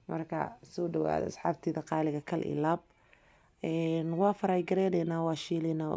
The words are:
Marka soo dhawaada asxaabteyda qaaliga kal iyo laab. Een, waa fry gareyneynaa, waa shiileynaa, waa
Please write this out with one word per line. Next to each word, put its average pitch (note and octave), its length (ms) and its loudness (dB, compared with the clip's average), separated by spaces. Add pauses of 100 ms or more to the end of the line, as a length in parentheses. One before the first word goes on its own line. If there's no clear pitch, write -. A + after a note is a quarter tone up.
Marka D#3+ 540 -4
soo - 260 -6
dhawaada D#3 380 0
asxaabteyda E3 560 -2
qaaliga D#3 380 0
kal D#3+ 240 -2
iyo D3 180 -2
laab. E3 180 2 (840)
Een, E3 520 0
waa G3 180 4
fry F#3 300 0
gareyneynaa, E3+ 600 2
waa E3 100 2
shiileynaa, D#3+ 540 -2
waa D3+ 80 0